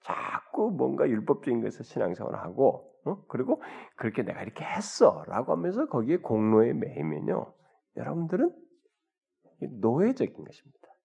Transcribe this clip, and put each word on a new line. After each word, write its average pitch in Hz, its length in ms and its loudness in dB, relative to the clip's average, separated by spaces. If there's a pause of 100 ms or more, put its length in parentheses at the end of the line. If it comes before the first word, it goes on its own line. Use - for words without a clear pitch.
자꾸 - 680 -4
뭔가 139 380 0
율법적인 117 540 0
것을 107 220 -6
신앙생활을 101 540 -4
하고, - 560 0 (100)
어? 190 240 -6
그리고 131 340 -2 (340)
"그렇게 117 260 -4
내가 - 200 -6
이렇게 - 220 -12
했어라고" - 880 2
하면서 180 340 -2
거기에 135 320 0
공로에 110 560 4
매이면요, - 800 -4 (420)
여러분들은 170 580 -2 (1300)
노예적인 131 640 2
것입니다. - 440 -20 (160)